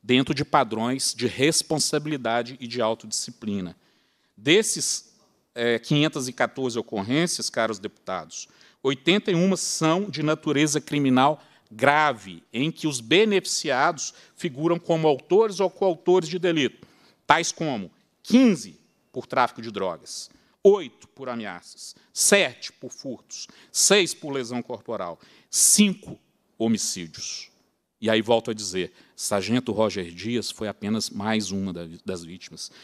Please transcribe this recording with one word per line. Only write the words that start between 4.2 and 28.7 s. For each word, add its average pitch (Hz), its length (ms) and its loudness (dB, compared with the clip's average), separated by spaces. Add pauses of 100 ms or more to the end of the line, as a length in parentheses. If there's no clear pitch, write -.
Desses, 165 800 0 (380)
é, 120 240 0
quinhentas 147 500 0
e 127 40 -10
quatorze 123 460 -2
ocorrências, 113 720 -2
caros 110 300 -2
deputados, 92 720 -10 (340)
oitenta 165 480 0
e 185 40 2
uma 180 220 2
são 170 540 0
de 151 120 -6
natureza 151 580 0
criminal 143 600 2 (280)
grave, 117 720 2 (100)
em 135 180 0
que - 160 -8
os 139 140 -2
beneficiados 165 1120 0 (240)
figuram 160 420 -2
como 165 300 0
autores 185 500 2
ou 185 120 2
coautores 180 580 2
de 180 100 -4
delito, 165 480 0 (400)
tais 160 240 4
como 123 400 -6 (320)
quinze 185 560 4 (320)
por - 160 -10
tráfico 123 360 0
de 113 80 -8
drogas, 95 600 -6 (340)
oito 196 440 4
por 135 200 -14
ameaças, 107 680 -12 (160)
sete - 600 2
por - 200 -16
furtos, - 560 -14 (220)
seis - 440 2
por 151 160 -10
lesão 123 320 -6
corporal, 98 560 -10 (320)
cinco - 680 2 (380)
homicídios. - 960 -4 (500)
E 107 80 -2
aí 110 140 2
volto 113 280 0
a 113 40 -6
dizer, 92 380 -6 (240)